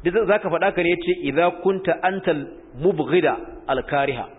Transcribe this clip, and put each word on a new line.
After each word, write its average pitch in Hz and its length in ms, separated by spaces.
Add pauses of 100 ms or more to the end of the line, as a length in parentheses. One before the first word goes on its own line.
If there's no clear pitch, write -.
Duk 175 100 (140)
za 208 120
ka 196 100
faɗa 175 260
ka 180 80
ne, 170 60
ya 175 60
ce, 175 180 (120)
"Idza 165 260 (120)
kunta 185 400
antal 180 420 (340)
mubghida 156 540 (340)
al-kariha." 135 580 (140)